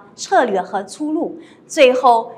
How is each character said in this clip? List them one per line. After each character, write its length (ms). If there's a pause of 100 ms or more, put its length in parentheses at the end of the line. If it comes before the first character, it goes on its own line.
(140)
策 300
略 180
和 200
出 300
路， 260 (280)
最 260
后 460